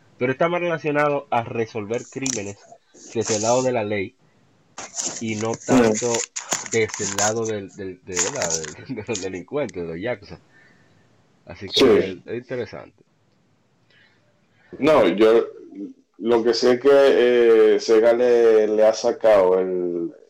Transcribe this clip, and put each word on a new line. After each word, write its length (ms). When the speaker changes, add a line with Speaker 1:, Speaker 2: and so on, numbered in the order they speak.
Speaker 1:
pero 120
está 180
más 120
relacionado 680
a 120
resolver 680
crímenes 480
desde 220
el 40
lado 220
de 80
la 120
ley 320
y 140
no 160
tanto 480
desde 400
el 60
lado 280
del, 300
del, 300
de, 100
¿verdad? 340
del, 80
<laughs> 0
de 120
los 140
delincuentes, 640
de 60
los 100
Yakuza. 400
Así 220
que 60
Speaker 2:
Sí. 140
Speaker 1:
es, 80
es 40
interesante. 640
Speaker 2:
No, 280
yo 380
lo 260
que 100
sé 200
es 60
que, 100
eh, 40
Sega 340
le, 540
le 180
ha 80
sacado 680
el, 520